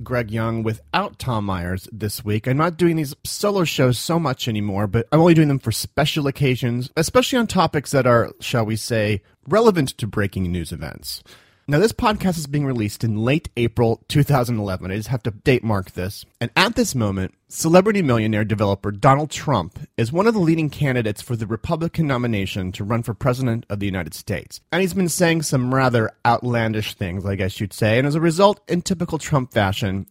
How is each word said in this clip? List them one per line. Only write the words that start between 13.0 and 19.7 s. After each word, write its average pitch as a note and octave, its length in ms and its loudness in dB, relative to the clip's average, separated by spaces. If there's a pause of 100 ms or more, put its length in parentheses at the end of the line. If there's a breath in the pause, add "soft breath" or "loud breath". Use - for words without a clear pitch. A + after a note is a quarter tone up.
in G#2+ 180 0
late C#3 320 0
April A#2 540 0
two D3 140 4
thousand B2 360 2
eleven. F#2 320 -4
I G2 60 -2
just G#2+ 100 -6
have B2+ 160 -4
to A#2+ 80 -4
date B2 320 2
mark G#2 280 -2
this. F#2 340 -8 (160)
And A#2 160 -4
at G3 180 2
this A#3+ 180 0
moment, G2 420 -2 (120)
celebrity F#3+ 540 4
millionaire A2 420 2
developer G2+ 480 0
Donald C3+ 400 2
Trump G2+ 480 -2 (160)